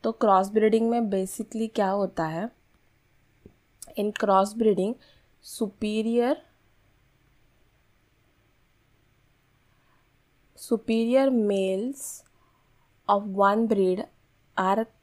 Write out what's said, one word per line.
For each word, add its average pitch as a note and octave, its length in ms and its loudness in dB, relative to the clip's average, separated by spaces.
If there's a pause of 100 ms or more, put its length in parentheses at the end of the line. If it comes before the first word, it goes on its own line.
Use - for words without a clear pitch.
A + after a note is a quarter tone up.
तो A3+ 100 -2
क्रॉस G3 360 4
ब्रीडिंग A3 420 2
में A#3 100 0
basically G#3+ 760 -4
क्या G3+ 160 0
होता F#3+ 360 -2
है? E3+ 240 -6 (1500)
In G#3 120 -2
cross G3 360 2
breeding, G#3+ 460 0 (680)
superior, A3+ 760 -2 (4000)
superior A#3 720 0
males G3+ 920 -2 (840)
of G3+ 160 2
one G3+ 400 2
breed G3 360 0 (560)
are G3 280 0 (160)